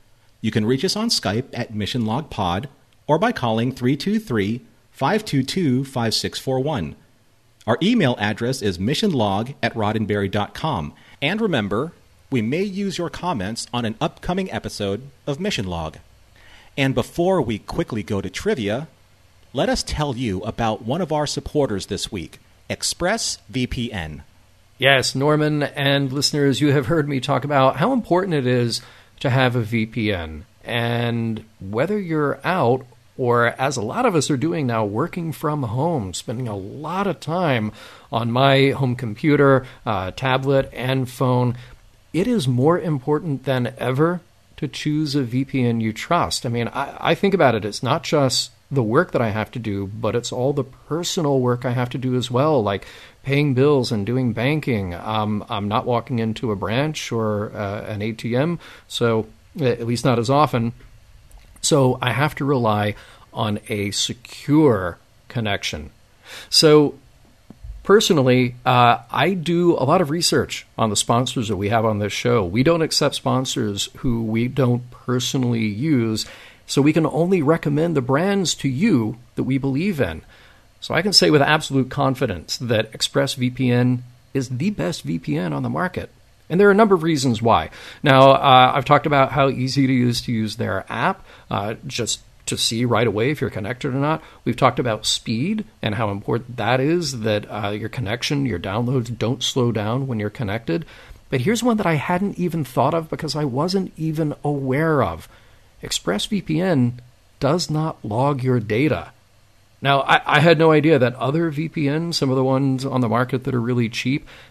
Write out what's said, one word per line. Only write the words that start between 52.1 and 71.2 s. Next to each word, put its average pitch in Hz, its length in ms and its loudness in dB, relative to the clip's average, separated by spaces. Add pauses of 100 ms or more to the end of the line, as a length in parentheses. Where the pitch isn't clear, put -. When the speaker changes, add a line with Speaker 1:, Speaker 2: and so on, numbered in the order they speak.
Speaker 2:
as 120 140 -2
well, 135 320 2
like 101 240 -2 (360)
paying 143 320 0
bills 135 360 4
and 104 140 -2
doing 123 300 0
banking. 120 580 -2
Um, 107 560 -2
I'm 104 200 -4
not 110 180 0
walking 120 320 -2
into 110 340 -2
a 101 40 -2
branch 123 540 -2
or, 107 440 -2
uh, 104 320 -6
an 104 160 -8
A 110 100 -4
T 113 240 -4
M, 156 220 0 (300)
so 113 380 0 (320)
at 120 280 0
least 120 180 -2
not 127 140 2
as 117 100 -2
often. 131 460 2 (880)
So 127 380 4
I 123 120 0
have 143 240 0
to 147 80 -4
rely 107 500 2 (400)
on 107 240 -2 (100)
a 104 220 -4
secure 127 1080 0 (280)
connection. 101 640 -6 (580)
So 147 460 6 (880)
personally, 127 720 4 (100)
uh, 123 340 6 (120)
I 151 240 2
do 170 400 2
a - 80 0
lot 156 180 4
of 147 100 0
research 160 540 0 (140)
on 113 120 2
the 104 60 -2
sponsors 123 520 0